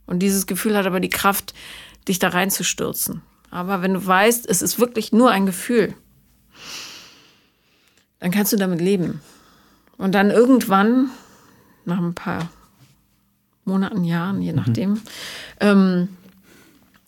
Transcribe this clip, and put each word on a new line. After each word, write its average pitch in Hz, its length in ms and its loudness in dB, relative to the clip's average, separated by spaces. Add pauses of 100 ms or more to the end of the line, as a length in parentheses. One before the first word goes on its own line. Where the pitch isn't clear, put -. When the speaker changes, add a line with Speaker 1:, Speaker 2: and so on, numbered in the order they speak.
Speaker 1:
Und 180 140 -2
dieses 196 280 0
Gefühl 208 300 -2
hat 196 100 0
aber 185 120 0
die 180 100 -2
Kraft, - 440 -2 (540)
dich 185 120 0
da 185 100 2
reinzustürzen. - 920 -4 (300)
Aber 180 320 -4
wenn 190 100 2
du 185 120 -2
weißt, 202 440 4
es 185 140 0
ist - 160 -4
wirklich 220 320 -2
nur 240 200 6
ein 196 140 2
Gefühl, 196 480 0 (2250)
dann 180 120 -4
kannst 202 200 0
du 240 60 2
damit 185 240 0
leben. 180 400 0 (760)
Und 190 160 -2
dann 202 180 4
irgendwann, 233 760 4 (760)
nach 175 140 -2
ein 175 160 -4
paar 170 340 -6 (1160)
Monaten, 190 380 -2
Jahren, 170 380 -2
je 175 100 -4
Speaker 2:
Mhm. 165 60 -4
Speaker 1:
nachdem, 190 440 0 (580)
ähm, 190 500 4 (1000)